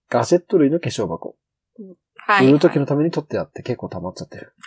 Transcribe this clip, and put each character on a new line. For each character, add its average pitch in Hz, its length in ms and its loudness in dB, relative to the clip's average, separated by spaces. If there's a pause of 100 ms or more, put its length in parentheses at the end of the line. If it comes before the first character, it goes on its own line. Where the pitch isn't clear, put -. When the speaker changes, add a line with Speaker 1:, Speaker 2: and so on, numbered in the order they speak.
Speaker 1:
ガ 120 140 0
ジ 175 140 2
ェ - 20 2
ッ - 60 -6
ト - 120 0
類 143 140 4
の 170 80 0
化 - 100 -6
粧 107 180 -4
箱。 - 280 -10 (440)
Speaker 2:
う 220 40 -18
ん。 190 120 -20 (200)
は 202 280 0
い。 131 40 6
Speaker 1:
売 139 60 8
る 147 60 4
時 165 200 4
の 143 60 0
た 143 100 -2
め 147 80 0
に 165 80 0
取 151 120 -6
っ - 40 -20
て 110 100 -6
あ 90 60 -4
っ - 80 -12
て - 120 -18
結 120 140 -6
構 92 120 -12
溜 95 100 -12
ま 87 100 -8
っ 92 60 -12
ち - 60 -16
ゃ - 40 -12
っ - 40 -20
て - 80 -20
る。 - 160 -20 (140)